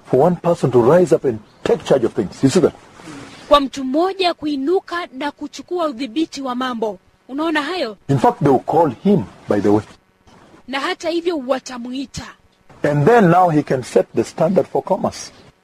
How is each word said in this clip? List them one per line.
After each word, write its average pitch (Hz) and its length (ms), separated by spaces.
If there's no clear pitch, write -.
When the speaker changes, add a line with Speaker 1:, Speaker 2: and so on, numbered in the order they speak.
Speaker 1:
For 127 100
one 175 140
person 165 360
to 120 260
rise 165 180
up 147 100
and 113 140
take 220 200
charge - 220
of - 100
things. - 280
You 135 60
see 185 120
that? 127 120
Speaker 2:
kwa 294 100
mtu 277 240
mmoja 349 500
kuinuka 339 800
na 285 180
kuchukua 320 540
udhibiti 277 560
wa 247 140
mambo. 233 440
Unaona 302 340
hayo? 277 360
Speaker 1:
In 135 120
fact, 247 200
they 143 120
will 123 80
call 151 320
him, 190 200
by 104 120
the 104 80
way. 104 120
Speaker 2:
Na 269 120
hata 339 300
hivyo 339 280
watamuita. 254 800
Speaker 1:
And 147 220
then 220 240
now 180 200
he 151 140
can 127 200
set - 220
the 113 80
standard 165 440
for - 160
commerce. - 480